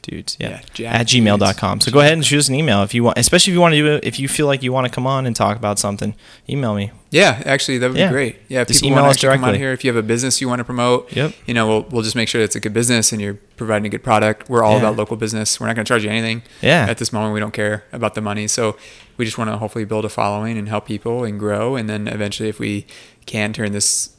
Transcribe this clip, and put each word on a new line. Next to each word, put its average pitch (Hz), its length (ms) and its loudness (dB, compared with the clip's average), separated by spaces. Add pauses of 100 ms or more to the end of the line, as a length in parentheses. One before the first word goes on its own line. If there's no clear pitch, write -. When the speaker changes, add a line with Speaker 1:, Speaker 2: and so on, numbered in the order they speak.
Speaker 1:
Dudes, - 340 -10
yeah. 110 120 -6
Speaker 2:
Yeah, 95 100 -14 (140)
Jack 113 200 -6
Speaker 1:
At 117 120 2
gmail 110 320 4
dot 98 180 2
com. 101 220 -2
Speaker 2:
Dudes. - 80 0
Speaker 1:
So 110 40 -2
go 135 100 6
ahead 147 120 6
and 160 120 0
shoot 143 140 2
us 147 100 2
an 131 60 0
email 131 280 2
if 98 120 -2
you 120 100 2
want, 113 140 2
especially 175 340 4
if - 20 0
you 175 60 4
wanna 170 160 6
do 151 180 4
it, 143 100 -2
if 123 160 -4
you 135 80 -4
feel 151 180 0
like 139 160 0
you 127 100 -2
wanna 127 180 0
come 127 160 -4
on 135 200 0
and 117 80 -2
talk 104 220 0
about 104 220 -2
something, 104 360 -4 (340)
email 131 260 -2
me. 101 160 -4 (200)
Speaker 2:
Yeah, 143 360 4
actually, 135 320 0
that 123 100 0
would 127 60 -2
be 139 60 -2
Speaker 1:
Yeah. 185 100 4
Speaker 2:
great. 131 260 -2 (120)
Yeah, 131 140 -2
if 117 60 -2
Speaker 1:
Just - 140 2
Speaker 2:
people 139 140 0
wanna 143 60 6
Speaker 1:
email 139 80 6
us 135 60 4
Speaker 2:
actually 135 120 2
come 135 80 6
on 135 40 0 (100)
Speaker 1:
directly. 131 100 2
Speaker 2:
here, 135 120 -2
if 127 120 -6
you 135 40 2
have 117 80 2
a 113 100 2
business 120 340 0
you 135 80 -2
wanna 123 160 -2
promote, 123 520 0
Speaker 1:
Yep. 143 160 0 (140)
Speaker 2:
you 123 80 -4
know, 113 120 2
we'll, 110 240 2
we'll 120 120 -2
just 110 140 -4
make 113 120 0
sure 120 140 0
it's 107 140 0
a 110 40 -6
good 107 140 -4
business 117 380 2
and 110 100 -4
you're 101 160 -6 (180)
providing 107 300 -2
a - 20 -4
good 104 160 -6
product. 107 460 2
We're 120 120 2
all 107 120 4
Speaker 1:
Yeah. 107 60 4
Speaker 2:
about 107 160 0
local 110 200 -4
business. 110 420 -4
We're 117 100 -6
not 113 80 -2
gonna 110 100 -4
charge 117 180 0
you 104 60 -4
anything. 113 320 -4 (180)
Speaker 1:
Yeah. 139 280 4
Speaker 2:
At 117 100 -2
this 113 140 -4
moment, 110 220 -2
we 107 60 -2
don't 104 140 -6
care 107 380 -4
about 113 220 -4
the 110 60 -6
money. 104 260 -4
So 107 300 -2 (400)
we 123 80 -4
just 110 140 -6
wanna 110 180 -4
hopefully 110 300 -6
build 107 180 -4
a 107 60 -6
following 107 480 -4
and 104 100 -6
help 107 180 -4
people 117 380 -6
and 104 140 -6
grow. 104 380 -2
And 110 120 -4
then 107 200 -6
eventually, 107 400 -6
if 107 100 -8
we 104 260 -4 (420)
can 107 280 -4
turn 104 180 -4
this - 460 -2